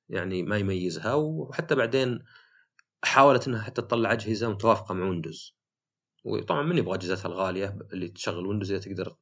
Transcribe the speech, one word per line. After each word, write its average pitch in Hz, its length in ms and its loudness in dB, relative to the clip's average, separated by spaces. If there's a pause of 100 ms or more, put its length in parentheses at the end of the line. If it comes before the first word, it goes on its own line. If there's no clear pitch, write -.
يعني 92 340 -2
ما 101 140 0
يميزها، 92 560 -2
وحتى 156 640 -2
بعدين 127 480 0 (800)
حاولت 135 440 6
إنها 113 140 0
حتى 104 200 -4
تطلع 117 320 2
أجهزة 110 360 0
متوافقة 101 440 2
مع 92 160 0
ويندوز. 82 480 -6 (680)
وطبعًا 143 380 0
من 170 140 0
يبغى 92 180 0
أجهزتها 92 340 -4
الغالية 95 500 -2 (140)
اللي 87 140 -4
تشغل 87 380 -6
ويندوز 101 260 -2
إذا 92 100 -2
تقدر 95 400 -8